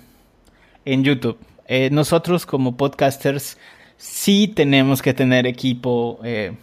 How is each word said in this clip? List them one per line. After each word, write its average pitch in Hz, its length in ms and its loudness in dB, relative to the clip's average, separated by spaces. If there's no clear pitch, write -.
en 135 200 0
YouTube. 127 340 0
Eh, 131 240 0
nosotros 165 560 0
como 131 300 -2
podcasters 139 840 -2
sí - 520 0
tenemos 139 540 2
que 131 120 0
tener 127 320 2
equipo, 120 760 -2
eh, 110 300 -6